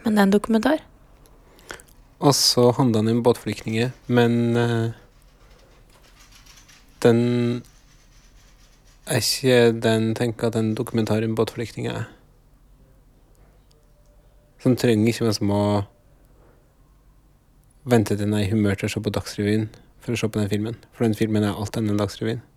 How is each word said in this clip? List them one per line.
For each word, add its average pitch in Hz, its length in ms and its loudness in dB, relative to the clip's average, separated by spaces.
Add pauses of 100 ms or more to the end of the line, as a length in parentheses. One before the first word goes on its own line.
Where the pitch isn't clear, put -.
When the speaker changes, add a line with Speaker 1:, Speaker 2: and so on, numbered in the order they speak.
Speaker 1:
men 214 120 0
det 208 60 6
er 196 80 6
en 196 80 6
dokumentar. 226 420 0 (1400)
Speaker 2:
Og 143 160 4
så - 400 4
handler 113 240 2
den 113 160 2
om 117 60 -2
båtflyktninger, 113 680 -2 (160)
men, 120 480 2
eh, 117 360 0 (2000)
den 120 640 2 (1400)
er 123 100 -2
ikke 117 640 2
den, 113 340 0
tenker 117 320 -2
at 110 60 -2
den 110 220 -2
dokumentaren 110 560 -2
om 110 40 -6
båtflyktninger 117 560 -4
er. 113 140 -8 (2500)
Så - 80 2
den 123 80 4
trenger 113 320 2
ikke 117 160 -2
hvem 110 80 0
som 104 140 -4
må 104 380 0 (2000)
vente 117 300 2
til 101 60 -2
den 104 180 -2
er 104 80 0
i 95 60 -4
humør 104 260 2
til - 80 -6
å 104 80 -4
se - 80 -6
på 104 80 -6
Dagsrevyen 104 600 -2 (300)
for - 140 -8
å 110 40 -4
se 113 120 -2
på 110 100 -8
den 104 100 -2
filmen. 107 260 -4 (180)
For - 100 -4
den 110 140 2
filmen 107 260 0
er 104 140 -2
alt 104 200 -8
annet 107 180 -2
enn - 20 -2
Dagsrevyen. 110 440 -6 (160)